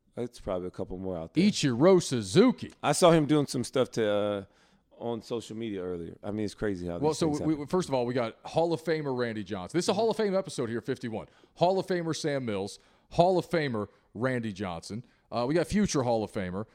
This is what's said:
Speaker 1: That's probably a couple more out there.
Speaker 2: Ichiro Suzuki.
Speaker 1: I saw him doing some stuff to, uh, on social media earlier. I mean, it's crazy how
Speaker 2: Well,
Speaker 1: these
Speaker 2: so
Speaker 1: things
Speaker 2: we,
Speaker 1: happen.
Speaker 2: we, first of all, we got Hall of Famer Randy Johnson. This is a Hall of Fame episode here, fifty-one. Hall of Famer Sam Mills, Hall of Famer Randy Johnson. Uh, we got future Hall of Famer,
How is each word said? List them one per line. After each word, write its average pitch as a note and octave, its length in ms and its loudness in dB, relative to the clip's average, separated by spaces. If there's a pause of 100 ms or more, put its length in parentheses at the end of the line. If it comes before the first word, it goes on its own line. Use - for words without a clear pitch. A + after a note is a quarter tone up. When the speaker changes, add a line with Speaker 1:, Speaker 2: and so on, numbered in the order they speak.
(160)
Speaker 1:
That's A#2+ 240 -8
probably F#2 260 -4
a F2+ 60 -8
couple F#2 260 -8
more F#2+ 180 -6
out D#2+ 180 -10
there. E3+ 100 4
Speaker 2:
Ichiro E3+ 580 4
Suzuki. C3 720 2 (100)
Speaker 1:
I B2+ 80 2
saw E3 220 8
him D#3+ 140 6
doing C#3+ 200 2
some B2+ 160 -4
stuff B2+ 300 0
to, G#2+ 180 0
uh, G#2 320 0 (560)
on A#2 220 -6
social A2 340 -8
media G#2+ 280 -6
earlier. E2+ 320 -8 (100)
I G2+ 60 -6
mean, G#2+ 160 -2
it's F#2+ 80 -8
crazy F#2+ 320 -4
how E2+ 100 -4
Speaker 2:
Well, D3 140 0
Speaker 1:
these D3 80 -4
Speaker 2:
so E3+ 80 0
Speaker 1:
things D3 140 -2
Speaker 2:
we, - 120 -4
Speaker 1:
happen. D3 80 -4
Speaker 2:
we, C#3+ 60 -10
first F3 240 -2
of C3+ 40 0
all, B2 120 0
we B2 80 -4
got A#2 200 -2 (120)
Hall E3 260 0
of D#3+ 100 -4
Famer D3+ 320 -2
Randy A2+ 300 -2
Johnson. F#2 320 -6
This F3 80 2
is - 60 2
a - 20 2
Hall A3 180 2
of G#3 60 -2
Fame G3+ 180 0
episode D3 360 -2
here, A2+ 100 -4
fifty-one. A2 460 -6 (300)
Hall F3+ 220 2
of - 80 -2
Famer E3+ 300 -2
Sam C#3 300 -2
Mills, G2+ 320 -4 (320)
Hall F3+ 280 4
of - 120 0
Famer B2+ 380 0 (260)
Randy A#2 400 -2
Johnson. F#2+ 500 -8 (260)
Uh, A#2 160 -2
we D3 80 0
got E3+ 120 2
future F#3 360 2
Hall A#2 220 2
of - 80 -8
Famer, F#2+ 320 -4 (100)